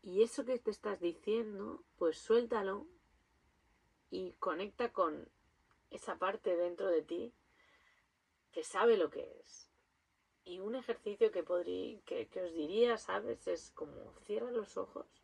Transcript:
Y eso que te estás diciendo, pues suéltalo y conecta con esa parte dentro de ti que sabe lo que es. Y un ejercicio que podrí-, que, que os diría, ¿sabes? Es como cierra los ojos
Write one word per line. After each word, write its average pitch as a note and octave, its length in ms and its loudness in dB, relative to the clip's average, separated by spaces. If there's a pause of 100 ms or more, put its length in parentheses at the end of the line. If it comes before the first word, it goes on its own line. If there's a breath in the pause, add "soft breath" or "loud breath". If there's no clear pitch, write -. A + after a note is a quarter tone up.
Y G3 200 4
eso A#3 220 2
que B3 140 0
te - 120 -2
estás G#3 300 -6
diciendo, G#3 840 -2 (120)
pues E3 220 2
suéltalo A3 680 2 (1200)
y F3+ 240 -6
conecta G3 580 -4
con D#3+ 360 0 (640)
esa - 280 -8
parte F#3 380 0
dentro F3 320 0
de D#3+ 140 4
ti E3+ 320 -6 (1160 soft breath)
que - 140 -6
sabe A3 320 6
lo E3 140 2
que - 300 -10
es. - 300 -20 (720)
Y F3+ 160 -10
un G#3+ 140 -4
ejercicio A3 560 2
que F3+ 140 -2
podrí-, F3+ 600 -2
que, - 240 -4
que F#3 140 -4
os E3+ 100 -4
diría, G3+ 440 4
¿sabes? G#3+ 500 -4
Es F3 260 -4
como - 420 -12 (100)
cierra A3+ 260 -4
los A3+ 260 -4
ojos - 300 -6 (180)